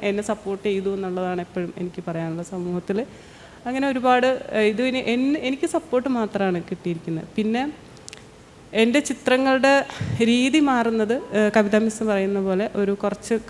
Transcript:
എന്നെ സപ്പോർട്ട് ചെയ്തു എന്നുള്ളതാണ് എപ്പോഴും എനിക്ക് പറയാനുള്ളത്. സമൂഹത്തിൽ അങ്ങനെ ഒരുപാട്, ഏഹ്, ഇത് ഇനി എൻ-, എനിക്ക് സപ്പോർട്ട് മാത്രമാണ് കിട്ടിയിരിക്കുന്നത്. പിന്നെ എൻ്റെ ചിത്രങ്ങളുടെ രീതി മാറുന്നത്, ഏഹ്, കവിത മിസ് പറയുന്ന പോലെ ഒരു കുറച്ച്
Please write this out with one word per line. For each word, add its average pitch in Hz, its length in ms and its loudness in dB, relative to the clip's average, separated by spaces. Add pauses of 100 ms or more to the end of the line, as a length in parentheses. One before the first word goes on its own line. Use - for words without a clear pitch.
എന്നെ 202 220 -2
സപ്പോർട്ട് 196 380 -6
ചെയ്തു 196 280 -2
എന്നുള്ളതാണ് 180 500 -4
എപ്പോഴും 175 240 -6 (100)
എനിക്ക് 180 260 -8
പറയാനുള്ളത്. 165 480 -6
സമൂഹത്തിൽ 180 440 -4 (720)
അങ്ങനെ 269 240 -2
ഒരുപാട്, 247 340 2 (320)
ഏഹ്, 214 140 4
ഇത് 214 180 -2
ഇനി 254 120 -2 (120)
എൻ-, 269 240 0 (100)
എനിക്ക് 277 280 -2
സപ്പോർട്ട് 254 420 -2
മാത്രമാണ് 196 420 0 (100)
കിട്ടിയിരിക്കുന്നത്. 165 680 -6
പിന്നെ 220 260 0 (1200)
എൻ്റെ 240 180 4 (100)
ചിത്രങ്ങളുടെ 262 640 4 (560)
രീതി 247 300 4 (100)
മാറുന്നത്, 226 440 2 (240)
ഏഹ്, 214 180 4
കവിത 208 280 4
മിസ് 220 260 -2
പറയുന്ന 196 380 0
പോലെ 190 180 0 (140)
ഒരു 202 220 2
കുറച്ച് 202 320 -2 (160)